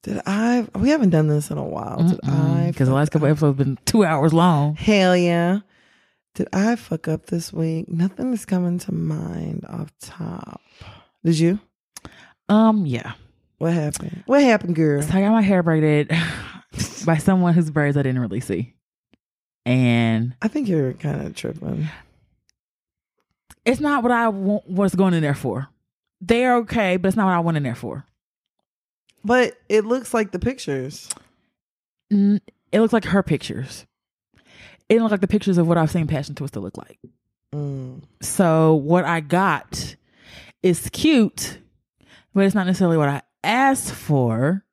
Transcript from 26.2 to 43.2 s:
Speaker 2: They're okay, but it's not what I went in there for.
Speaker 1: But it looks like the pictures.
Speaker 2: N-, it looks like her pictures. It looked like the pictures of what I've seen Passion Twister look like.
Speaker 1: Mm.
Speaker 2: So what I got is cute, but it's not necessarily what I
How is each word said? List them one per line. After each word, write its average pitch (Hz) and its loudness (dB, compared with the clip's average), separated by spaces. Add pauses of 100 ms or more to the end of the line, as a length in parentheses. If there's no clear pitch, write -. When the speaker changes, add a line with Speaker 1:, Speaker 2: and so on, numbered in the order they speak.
Speaker 2:
They're 240 2
okay, 208 0
but 185 0
it's 190 0
not 208 2
what 190 2
I 170 2
went 165 0
in 147 -2
there 120 -4
for. 127 -12 (1160)
Speaker 1:
But 240 2 (100)
it 208 2
looks 240 -4
like 220 -2
the 180 -8
pictures. 151 -6 (1000)
Speaker 2:
N-, 202 2 (300)
it 202 2
looks 226 2
like 220 2
her 196 2
pictures. - -6 (1000)
It 226 4
looked 220 0
like 196 0
the 190 0
pictures 196 0
of 170 2
what 170 2
I've 160 2
seen 165 -2
Passion 143 -6
Twister 135 -10
look 98 -12
like. - -20 (540)
Speaker 1:
Mm. 139 -10 (200)
Speaker 2:
So 160 2
what 156 2
I 165 -2
got 165 -4 (680)
is 180 0
cute, - 0 (720)
but 196 2
it's 196 0
not 190 0
necessarily 180 2
what 147 2
I 139 -4 (220)